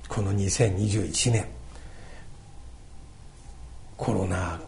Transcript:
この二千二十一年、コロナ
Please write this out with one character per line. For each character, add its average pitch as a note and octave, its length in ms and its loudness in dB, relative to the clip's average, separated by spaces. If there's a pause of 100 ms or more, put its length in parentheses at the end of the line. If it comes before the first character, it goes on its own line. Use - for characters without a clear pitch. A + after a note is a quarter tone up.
こ - 120 0
の G2 120 4
二 G2 180 4
千 G2 260 6
二 G#2+ 120 4
十 G2+ 180 4
一 - 240 4
年、 A2 160 6 (2500)
コ - 160 2
ロ F#2+ 140 4
ナ F2 420 0